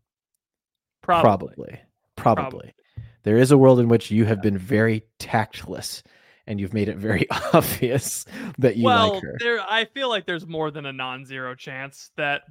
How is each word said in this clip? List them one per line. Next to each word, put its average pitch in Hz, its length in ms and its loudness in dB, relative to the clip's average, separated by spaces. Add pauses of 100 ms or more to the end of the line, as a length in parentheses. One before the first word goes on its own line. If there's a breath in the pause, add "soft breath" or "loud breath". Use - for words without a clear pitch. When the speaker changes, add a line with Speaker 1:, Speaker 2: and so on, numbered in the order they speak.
(1040)
Speaker 1:
Probably. 170 200 2
Speaker 2:
Probably. 98 320 4 (640)
Probably. 196 260 2
Speaker 1:
Probably. - 320 -14 (500 loud breath)
Speaker 2:
There 104 140 4
is 127 120 6
a 143 80 8
world 131 220 8
in 117 80 4
which 117 220 2
you 110 140 2
have 107 140 0
Speaker 1:
Yeah. 95 40 -14
Speaker 2:
been 101 160 0
very 110 460 0 (140)
tactless - 840 -8 (460 soft breath)
and 104 120 -6
you've 95 120 -8
made 104 160 0
it 104 80 -6
very 98 340 -2
<laughs> - 220 -6
obvious - 720 0 (340 loud breath)
that 123 180 2
you - 80 2
Speaker 1:
Well, 226 300 4
Speaker 2:
like 190 80 -8
her. - 180 -12
Speaker 1:
there, 233 280 0
I 220 160 0
feel 269 240 -6
like 208 180 -4
there's 165 200 -6
more 160 240 -6
than 147 160 -12
a 139 60 -10
non-zero 131 640 -10
chance 135 600 -16
that 143 340 -4